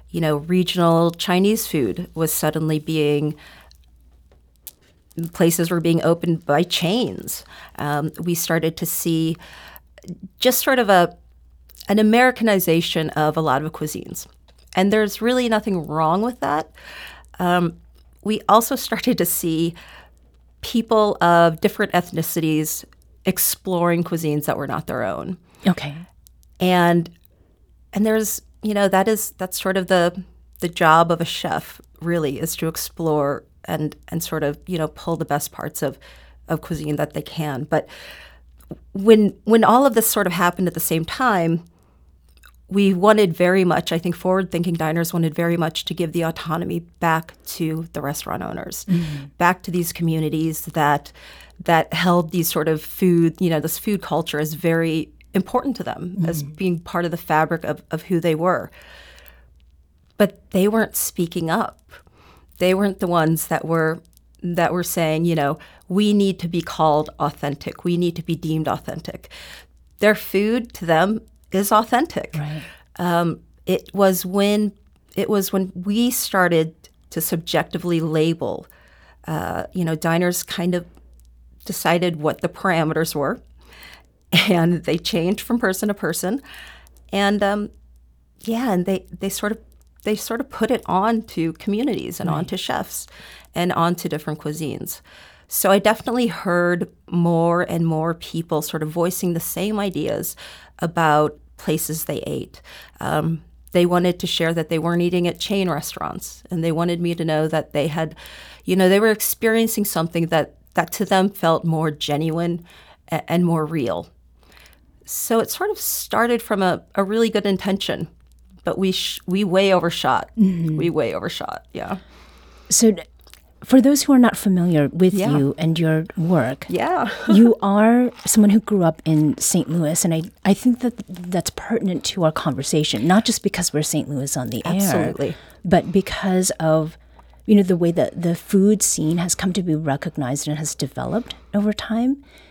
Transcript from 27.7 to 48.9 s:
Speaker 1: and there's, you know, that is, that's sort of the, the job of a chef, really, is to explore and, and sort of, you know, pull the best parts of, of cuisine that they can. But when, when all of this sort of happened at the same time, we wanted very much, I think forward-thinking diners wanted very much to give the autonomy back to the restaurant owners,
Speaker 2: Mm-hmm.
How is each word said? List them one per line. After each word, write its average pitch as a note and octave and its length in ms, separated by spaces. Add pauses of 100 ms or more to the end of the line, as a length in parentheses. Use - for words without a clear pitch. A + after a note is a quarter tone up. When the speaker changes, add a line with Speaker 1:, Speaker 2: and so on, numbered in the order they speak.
Speaker 1:
and G#3 120
there's, A3 360 (200)
you G#3+ 120
know, G3+ 140
that F#3+ 200
is, G#3+ 240
that's - 300
sort F#3+ 160
of F3+ 100
the, F3+ 360 (360)
the F3 100
job E3 420
of E3 100
a D#3+ 40
chef, - 540 (220)
really, D#3 380
is E3 180
to D#3+ 100
explore D3+ 760 (220)
and, D#3 300 (140)
and E3+ 140
sort D#3 200
of, D3 140 (100)
you F3+ 100
know, D#3 120
pull - 260
the D#3+ 100
best C#3+ 260
parts - 300
of, D#3 160 (500)
of D#3+ 140
cuisine D3+ 360
that D3 160
they D3+ 80
can. D3 420
But D3+ 240 (1080)
when, G#3 400 (120)
when A3 180
all B3 220
of B3+ 100
this A3 120
sort G3+ 200
of F3+ 60
happened F3 340
at E3 60
the E3+ 80
same E3 240
time, E3+ 580 (1040)
we G3 260
wanted G3+ 420
very F#3 300
much, E3 260
I E3 60
think E3+ 180
forward-thinking F3+ 600
diners E3 360
wanted E3 220
very E3+ 240
much E3 280
to - 80
give E3 180
the E3+ 100
autonomy E3 600 (180)
back D#3+ 340 (140)
to D#3+ 460
the - 80
restaurant - 420
owners, - 420
Speaker 2:
Mm-hmm. D#3 400 (140)